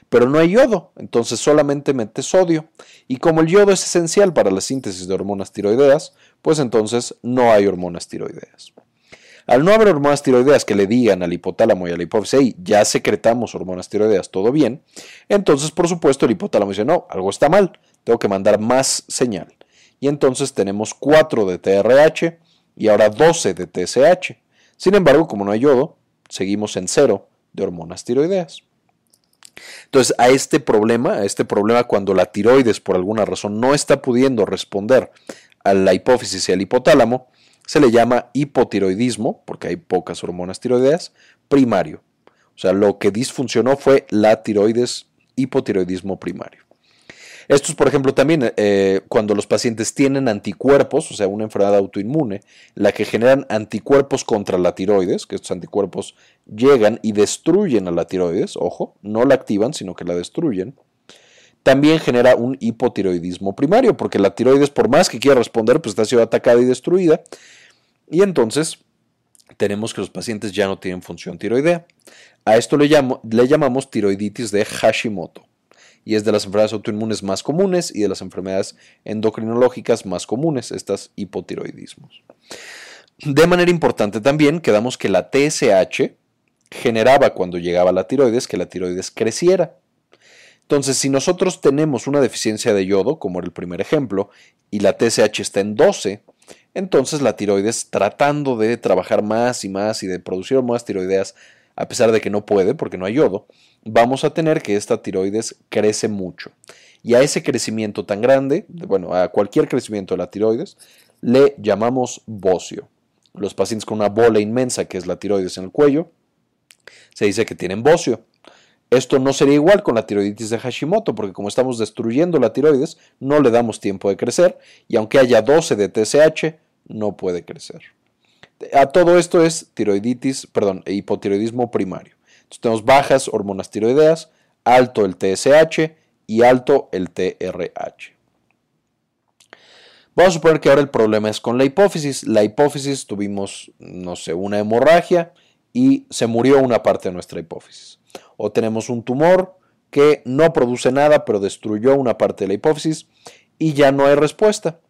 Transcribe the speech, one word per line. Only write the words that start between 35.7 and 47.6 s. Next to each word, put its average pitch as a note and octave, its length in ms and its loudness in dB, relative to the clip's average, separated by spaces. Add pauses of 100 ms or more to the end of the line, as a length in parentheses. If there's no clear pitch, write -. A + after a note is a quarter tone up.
la F#2+ 200 4
hipófisis G2 540 0
y G2 60 0
al F#2 80 0
hipotálamo, B2 680 2 (380)
se - 140 0
le C3 120 6
llama A#2 420 2
hipotiroidismo, A#2 1120 -2
porque - 240 -12
hay F2 80 -6
pocas F2 440 -6
hormonas F2+ 380 -10
tiroideas, B2+ 540 0 (340)
primario. G2+ 540 0 (260)
O - 320 -20
sea, F#2 140 0
lo G2+ 260 2
que G#2 100 0
disfuncionó B2 680 -2
fue C3+ 320 2
la G#2+ 340 2
tiroides, A2+ 640 0 (300)
hipotiroidismo F#2+ 840 -4
primario. - 440 -14 (840)
Esto C#3+ 240 0